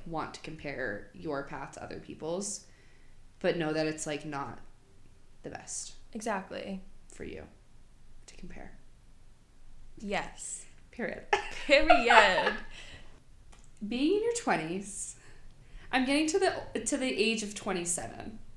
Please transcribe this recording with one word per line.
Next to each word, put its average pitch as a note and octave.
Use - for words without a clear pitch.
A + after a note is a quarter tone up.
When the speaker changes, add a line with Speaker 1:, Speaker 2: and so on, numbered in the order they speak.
Speaker 1:
want D#3+
to -
compare C3
your D3
path C#3+
to -
other -
people's, -
but E3+
know D#3
that D#3
it's, D#3
like, D3
not C#3
the -
best -
Speaker 2:
Exactly. G3+
Speaker 1:
for -
you -
to -
compare. -
Speaker 2:
Yes. -
Speaker 1:
Period. -
<laughs> -
Speaker 2:
Period. A#3
Speaker 1:
Being C#4
in G#4+
your A#4
twenties, F3+
I'm C4
getting D4
to G4
the, -
to C#4+
the B3+
age A3
of G3+
twenty-seven. F3